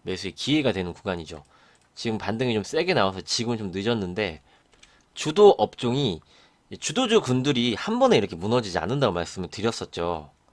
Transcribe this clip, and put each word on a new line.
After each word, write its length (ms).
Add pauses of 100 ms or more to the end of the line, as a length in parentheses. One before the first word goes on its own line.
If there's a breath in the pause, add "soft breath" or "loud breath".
매수의 320
기회가 360
되는 220
구간이죠. 500 (500 soft breath)
지금 240
반등이 360
좀 100
세게 300
나와서 260
지금은 380
좀 160
늦었는데 720 (760 soft breath)
주도 300
업종이, 720 (580 soft breath)
주도주 400
군들이 560
한 240
번에 160
이렇게 220
무너지지 420
않는다고 320
말씀을 380
드렸었죠. 840 (220)